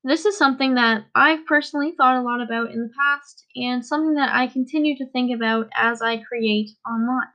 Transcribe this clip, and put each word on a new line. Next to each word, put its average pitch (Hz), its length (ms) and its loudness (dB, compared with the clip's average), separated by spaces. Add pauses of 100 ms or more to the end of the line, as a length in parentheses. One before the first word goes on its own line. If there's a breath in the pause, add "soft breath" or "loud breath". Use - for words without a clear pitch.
This 311 220 0
is 403 100 2
something 269 400 2
that 226 280 2 (100)
I've 311 320 4
personally 294 500 0
thought 254 220 4
a 247 60 -2
lot 240 180 -2
about 233 300 -4
in 233 100 -6
the 233 160 -8
past 285 480 -4 (100)
and 247 300 -4
something 311 300 0
that 277 180 0
I 254 140 0
continue 277 500 -2
to 269 140 -10
think 247 240 -2
about 226 400 -2
as 233 260 0
I 226 160 -2
create 220 540 -2 (180)
online. 233 460 -2